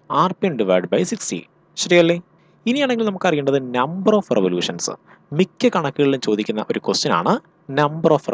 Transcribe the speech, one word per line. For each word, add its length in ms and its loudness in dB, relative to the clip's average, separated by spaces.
ആർ 200 2
പി 80 0
എം 120 -4
divide 320 2
by 80 2
sixty, 280 -8
ശരിയല്ലേ? 340 4
ഇനിയാണെങ്കിൽ 400 0
നമുക്ക് 200 -2
അറിയേണ്ടത് 280 2
number 400 0
of 180 -4
revolutions. 500 -2
മിക്ക 380 2
കണക്കുകളിലും 520 0
ചോദിക്കുന്ന 440 -2
ഒരു 160 -4
ക്വസ്റ്റ്യൻ 320 0
ആണ് 140 2
number 380 0
of 160 -8